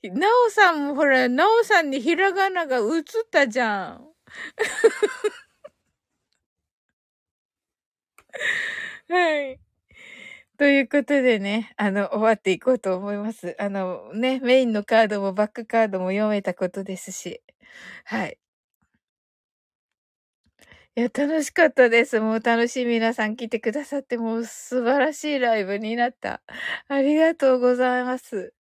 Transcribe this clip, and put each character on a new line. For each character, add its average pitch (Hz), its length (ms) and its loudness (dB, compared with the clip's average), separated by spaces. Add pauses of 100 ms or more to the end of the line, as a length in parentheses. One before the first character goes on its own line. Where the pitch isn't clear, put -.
な 226 240 -2 (200)
お 427 40 0
さ 381 220 4
ん 285 160 -4
も 285 60 -4
ほ 294 100 2
ら、 262 240 4
な 262 160 2 (160)
お 453 40 2
さ 381 160 4
ん 302 100 -2
に 269 100 -4
ひ 302 160 0
ら 392 160 2
が 381 180 0
な 359 160 -4
が 254 120 -2
映 - 20 0 (200)
っ - 20 -10 (280)
た 285 160 4
じ 226 140 -4
ゃ 202 320 -2
ん。 285 160 -20 (180)
<laughs> - 160 -18 (4000)
は 330 320 0 (120)
い。 269 80 -20 (1000)
と 285 80 4
い 277 160 6
う 247 60 -2
こ 285 140 2
と 285 200 2
で 240 160 4
ね、 202 380 -4
あ 208 140 0
の、 202 220 0
終 208 100 0
わ 226 100 6
っ 214 80 2
て 190 120 0
い 170 80 -2
こ 254 140 2
う 247 40 -2
と 190 180 -2
思 202 160 -6
い 208 40 -4
ま 208 160 -6
す。 180 260 -12
あ 202 100 -4
の、 185 460 -6
ね、 254 260 -2
メ 262 220 4
イ - 20 2
ン 233 80 0
の 208 120 -2
カ 226 180 4
ー 214 60 2
ド 208 120 -4
も 196 140 -2
バ 208 120 0
ッ - 20 -8
ク 233 180 -12
カ 226 180 2
ー 214 40 -2
ド 196 120 -4
も 185 100 -4
読 208 180 0
め 208 140 -2
た 180 120 -4
こ 180 140 -4
と 196 160 -8
で 190 120 -10
す - 160 -14
し。 - 300 -14 (640)
は 208 220 -6
い。 - 120 -14 (2500)
い 233 60 -2
や、 233 80 2
楽 294 340 0
し - 80 -6
か 330 160 4
っ 262 60 2
た 247 160 6
で 233 160 4
す。 220 160 -2
も 220 140 0
う 226 60 -2
楽 233 280 2
し 254 140 -4
い - 20 -2
皆 233 300 0
さ 214 120 -4
ん 214 100 -6
来 233 120 -10
て 220 120 -4
く 220 120 -4
だ 285 120 -6
さ 285 140 -6
っ 269 40 -6
て、 247 160 -6
も 226 180 -4
う 233 80 -4
素 247 400 -6
晴 262 140 2
ら 285 160 2
し - 100 -14
い 294 140 -2
ラ 240 180 2
イ 208 80 -2
ブ 202 140 -4
に 220 180 -6
な 240 120 0
っ 247 40 -6
た。 - 300 -10 (460)
あ 277 120 -2
り 294 160 4
が 320 180 4
と 262 220 4
う 247 40 0
ご 247 160 4
ざ 247 220 0
い 247 60 -2
ま 254 140 -4
す。 190 340 -10 (120)